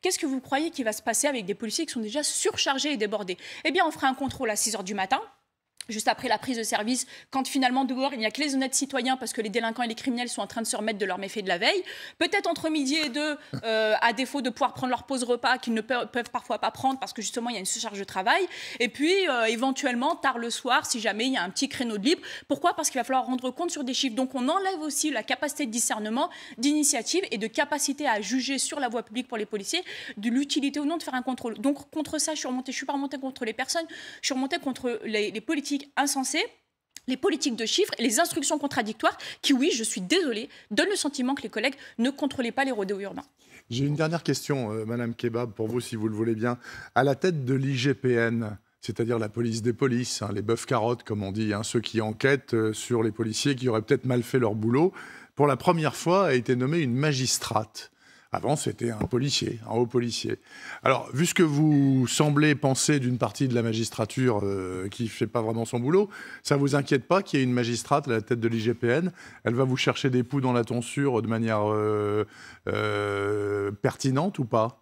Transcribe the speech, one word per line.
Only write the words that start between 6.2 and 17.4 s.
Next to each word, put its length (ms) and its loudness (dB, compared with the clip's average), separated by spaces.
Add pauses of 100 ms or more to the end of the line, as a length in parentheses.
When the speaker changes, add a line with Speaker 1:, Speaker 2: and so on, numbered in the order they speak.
Speaker 1:
la 100 2
prise 180 -2
de 60 -4
service, 420 0 (260)
quand 180 0
finalement 360 2
dehors 280 0
il 80 -6
n'y 60 0
a 40 2
que 100 -6
les 140 0
honnêtes 220 0
citoyens 400 0
parce 160 -8
que 80 -4
les 80 -2
délinquants 340 -2
et 60 -2
les 80 -6
criminels 320 -2
sont 120 -6
en 60 -2
train 160 -6
de 60 -4
se 80 -2
remettre 240 -2
de 40 0
leurs 140 -2
méfaits 240 -6
de 60 -4
la 100 2
veille. 240 2 (360)
Peut-être 280 2
entre 220 -2
midi 260 0
et 140 0
deux, 280 -2 (280)
euh, 360 2
à 120 4
défaut 280 -2
de 100 0
pouvoir 220 0
prendre 180 -4
leur 120 -2
pause 220 -4
repas 340 2
qu'ils 160 -2
ne 60 0
pe-, 320 -2
peuvent 180 -4
parfois 300 -4
pas 100 0
prendre 300 -2
parce 120 -8
que 100 -8
justement 280 -4